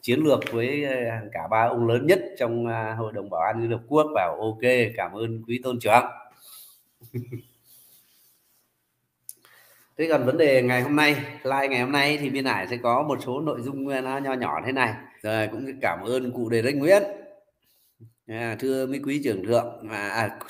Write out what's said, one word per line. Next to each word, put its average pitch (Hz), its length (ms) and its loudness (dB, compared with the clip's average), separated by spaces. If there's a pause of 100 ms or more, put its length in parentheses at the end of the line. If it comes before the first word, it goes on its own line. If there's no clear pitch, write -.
chiến 123 180 2
lược 143 200 4 (120)
với, 127 320 -2
à, 120 380 -4 (100)
cả 82 180 -8
ba 110 120 4
ông 120 260 2
lớn 123 180 2
nhất 190 140 6 (180)
trong, 117 280 0
à, 113 320 -4
Hội 110 140 -6
đồng 101 180 -8
Bảo 82 100 -2
an 110 220 0
Liên 117 80 -2
Hợp 117 180 -2
Quốc. 151 260 4
Bảo 87 260 0
ok, 110 200 -4 (360)
cảm 90 160 -6
ơn 113 340 -6
quý 127 160 -4
tôn 127 180 -4
trưởng. 117 240 6 (1080)
<laughs> 120 100 -8 (2750)
Thế 160 120 0
còn 139 140 4
vấn 131 140 2
đề 139 240 6
ngày 123 200 2
hôm 147 140 0
nay, 147 180 6 (280)
like 139 260 0
ngày 127 120 0
hôm 131 120 -2
nay 147 280 2
thì 143 100 -2
Biên 139 140 -2
Hải 104 240 0
sẽ 120 80 -4
có 120 260 2
một 143 240 -2
số 131 140 -4
nội 139 220 -4
dung, 139 260 -6
à, 135 120 -2
nó 131 180 -4
nho 139 140 -2
nhỏ 87 340 -2
thế 127 60 -2
này. 123 220 2 (280)
Rồi, 107 300 0
cũng 120 140 -8 (140)
cảm 87 220 0
ơn 123 300 -2
cụ 117 160 -4
Đề 113 140 2
Rách 139 140 0
Nguyễn. 180 260 6 (1200)
À, 113 320 -6
thưa 131 280 0
mấy 139 180 -4
quý 143 200 -2
trưởng 98 200 0
thượng, 110 460 0
à, 104 180 -4
à, 107 300 -2 (120)